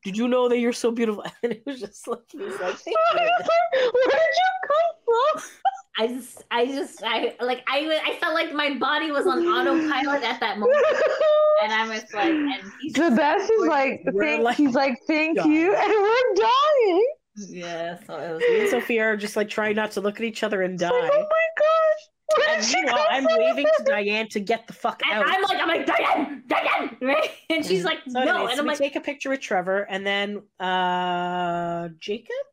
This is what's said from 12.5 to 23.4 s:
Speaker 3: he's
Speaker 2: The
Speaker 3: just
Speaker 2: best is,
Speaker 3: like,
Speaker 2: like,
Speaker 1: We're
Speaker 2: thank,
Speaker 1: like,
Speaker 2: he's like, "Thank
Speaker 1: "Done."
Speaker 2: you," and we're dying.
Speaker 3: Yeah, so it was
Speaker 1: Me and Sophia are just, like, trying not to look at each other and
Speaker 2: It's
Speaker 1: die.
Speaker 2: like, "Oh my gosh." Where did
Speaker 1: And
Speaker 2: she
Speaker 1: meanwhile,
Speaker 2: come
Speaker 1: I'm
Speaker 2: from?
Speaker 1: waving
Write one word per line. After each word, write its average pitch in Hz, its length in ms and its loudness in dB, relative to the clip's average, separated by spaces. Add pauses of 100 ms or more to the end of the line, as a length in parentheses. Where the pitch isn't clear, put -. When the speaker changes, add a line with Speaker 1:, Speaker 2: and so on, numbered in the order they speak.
Speaker 3:
he's 262 140 -10
Speaker 2:
The 233 60 0
Speaker 3:
just 311 180 4
Speaker 2:
best 339 340 2
is, 440 100 4
Speaker 3:
like, 302 440 2
Speaker 2:
like, - 80 -2
Speaker 1:
We're 302 100 0
Speaker 2:
thank, 302 200 0
Speaker 1:
like, 233 140 0
Speaker 2:
he's 277 180 4
like, 277 200 2 (120)
"Thank 320 300 2
Speaker 1:
"Done." 196 140 4
Speaker 2:
you," 320 220 4
and 415 180 2
we're 440 440 4
dying. 453 680 4 (300)
Speaker 3:
Yeah, 175 680 -8
so - 100 -14
it - 180 -8
was - 80 -4
Speaker 1:
Me 480 180 4
and 415 100 2
Sophia 233 360 0
are 220 120 2
just, 208 180 -6
like, 208 140 0
trying 214 260 -2
not 214 180 -2
to 202 80 -4
look 202 180 -2
at 220 40 -4
each 226 200 -6
other 214 180 -2
and 185 140 -2
Speaker 2:
It's 175 80 -2
Speaker 1:
die. - 80 0
Speaker 2:
like, 494 200 0
"Oh 587 60 6
my 622 300 2 (100)
gosh." 622 520 2 (260)
Where 302 120 2
did 311 100 2
Speaker 1:
And 220 80 -2
Speaker 2:
she 240 100 -2
Speaker 1:
meanwhile, 339 220 0
Speaker 2:
come - 120 2
Speaker 1:
I'm - 140 0
Speaker 2:
from? 640 160 4
Speaker 1:
waving 640 260 2 (120)